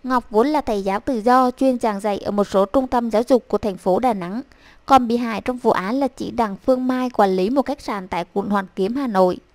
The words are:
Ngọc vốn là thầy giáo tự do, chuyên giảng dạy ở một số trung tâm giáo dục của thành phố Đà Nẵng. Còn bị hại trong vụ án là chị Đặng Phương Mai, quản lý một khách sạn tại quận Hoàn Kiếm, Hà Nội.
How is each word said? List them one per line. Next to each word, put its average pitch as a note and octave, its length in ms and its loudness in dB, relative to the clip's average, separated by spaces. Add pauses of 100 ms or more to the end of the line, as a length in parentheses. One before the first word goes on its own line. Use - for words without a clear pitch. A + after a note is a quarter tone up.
Ngọc B3+ 260 -2
vốn A3 180 2
là D4+ 140 0
thầy G#3 220 -4
giáo G3 160 -2
tự B3+ 220 -4
do, B3 300 4
chuyên B3+ 280 0
giảng G#3+ 200 -2
dạy G3+ 180 -2
ở - 140 -6
một G3+ 120 0
số G3 220 2
trung C4 220 0
tâm A#3+ 220 -2
giáo G#3+ 180 2
dục B3 200 4
của G#3 100 -2
thành G3+ 200 -4
phố F#3 220 0
Đà A#3+ 140 2
Nẵng. F#3+ 280 -6 (440)
Còn C4 220 4
bị A#3 100 0
hại A3+ 240 -4
trong B3 160 -4
vụ A3+ 140 2
án G3+ 280 -2
là C#4 80 0
chị G#3 240 -8
Đặng G#3+ 240 -4 (100)
Phương B3+ 220 2
Mai, B3+ 220 -2
quản G3 260 2
lý F#3 140 0
một C4+ 160 0
khách C#4 160 -6
sạn G3+ 260 -8
tại F3 260 -6
quận G3 160 -4
Hoàn G3+ 160 0 (100)
Kiếm, G3+ 200 -2
Hà C#4 120 -4
Nội. F#3 300 2 (180)